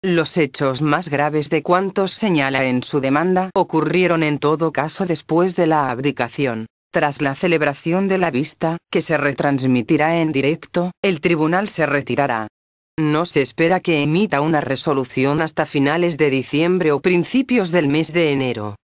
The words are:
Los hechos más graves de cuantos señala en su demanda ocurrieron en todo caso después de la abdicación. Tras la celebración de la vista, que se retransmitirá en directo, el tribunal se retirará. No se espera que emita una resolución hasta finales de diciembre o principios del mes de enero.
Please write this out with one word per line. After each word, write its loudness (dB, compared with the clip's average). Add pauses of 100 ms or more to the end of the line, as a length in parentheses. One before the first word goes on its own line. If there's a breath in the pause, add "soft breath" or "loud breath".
Los 0
hechos -2
más 0
graves -2
de -2
cuantos 0
señala 0
en 0
su -2
demanda 0
ocurrieron 2
en -2
todo 0
caso -2
después 0
de 2
la 2
abdicación. -4 (240)
Tras 0
la -2
celebración 0
de 0
la 0
vista, -4 (120)
que 0
se 0
retransmitirá 0
en 0
directo, -2 (100)
el 0
tribunal 0
se -2
retirará. -2 (500)
No 2
se 0
espera 0
que 0
emita 2
una 2
resolución 0
hasta -2
finales 0
de 2
diciembre 2
o 0
principios 0
del 2
mes 0
de 2
enero. -2